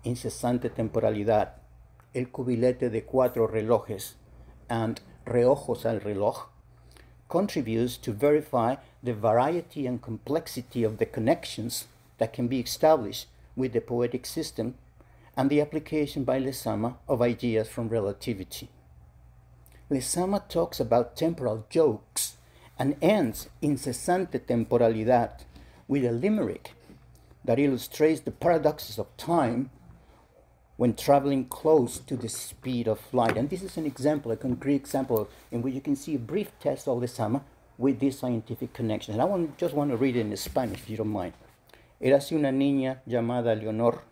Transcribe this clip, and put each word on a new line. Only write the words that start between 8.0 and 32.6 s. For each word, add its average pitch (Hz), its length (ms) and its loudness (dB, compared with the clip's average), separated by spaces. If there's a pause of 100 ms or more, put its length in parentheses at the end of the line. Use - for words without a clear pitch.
verify 135 640 2 (260)
the 120 140 -4
variety 127 720 0
and 123 160 -4
complexity 123 800 -6
of 107 160 0
the 113 80 2
connections - 800 -2 (320)
that 113 140 0
can 123 160 -2
be 131 100 0
established 127 680 2 (260)
with 127 180 -2
the 113 80 2
poetic 123 460 -2
system 127 480 -6 (600)
and 131 140 0
the 147 100 4
application 147 640 -2
by 131 160 0
Lezama 123 560 -2 (120)
of 123 140 2
ideas 113 460 0
from 117 200 -6
relativity. 101 800 -4 (1200)
Lezama 175 600 -2
talks 170 320 -2
about 117 360 2
temporal 131 540 -2
jokes - 680 0 (400)
and 135 240 -2
ends 156 480 2 (140)
Incesante 147 760 -2
Temporalidad 117 1040 2 (420)
with 135 180 0
a 120 80 2
limerick 160 600 -2 (720)
that 117 140 2
illustrates 147 640 2
the - 100 -6
paradoxes 156 680 0
of - 200 -8
time 143 540 0 (1040)
when 120 180 4
traveling 139 500 4
close 156 540 2
to - 180 -8
the 113 120 -6
speed - 600 -6